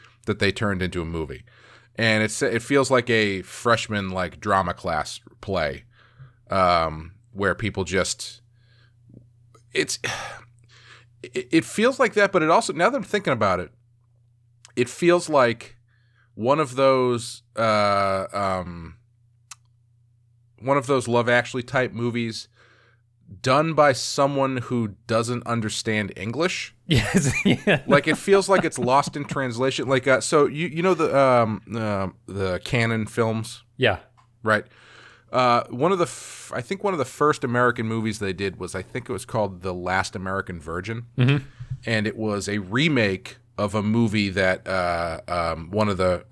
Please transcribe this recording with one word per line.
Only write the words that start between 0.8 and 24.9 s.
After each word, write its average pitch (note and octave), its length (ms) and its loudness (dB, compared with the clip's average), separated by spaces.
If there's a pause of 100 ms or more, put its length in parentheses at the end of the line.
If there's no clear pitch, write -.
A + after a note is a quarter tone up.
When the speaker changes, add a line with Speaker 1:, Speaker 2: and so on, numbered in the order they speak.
Speaker 1:
into F2 200 -4
a D#2+ 40 -4
movie. D#2+ 380 -8 (520)
And A2 260 2
it's, G#2+ 200 -2
it A2+ 200 0
feels C3+ 280 2
like A#2+ 200 2
a G#2 320 2
freshman, G#2+ 680 -2
like, F#2 300 -4
drama F#2+ 340 2
class D#2+ 440 -4 (220)
play, D2+ 440 -4 (640)
um, E2+ 640 2 (200)
where F#2+ 240 0
people G2 280 -4
just, - 560 -4 (1300)
it's, - 260 -4 (640)
<sighs> - 600 -20
it, - 280 -8
it E3 140 4
feels B3 340 0
like A#3+ 160 2
that, G3+ 160 4
but F3+ 120 2
it D#3 80 2
also, G3 220 4
now E3+ 180 2
that C#4 60 -2
I'm A3+ 60 -4
thinking F#3+ 300 0
about G#2 260 2
it, F2 140 -10 (1040)
it B2 120 0
feels E3+ 400 2
like B2 480 2 (600)
one B2+ 240 2
of B2+ 160 -2
those, B2+ 680 2 (140)
uh, G2+ 760 2
um, F2+ 680 -4 (1600)
one C3 160 0
of C3 100 -2
those C3 220 0
Love A#2 200 2
Actually A#2+ 360 0
type B2+ 280 -2
movies A#2 540 -4 (960)
done D3+ 320 2
by C#3+ 180 6
someone C3+ 640 0
who A#2 360 -4 (140)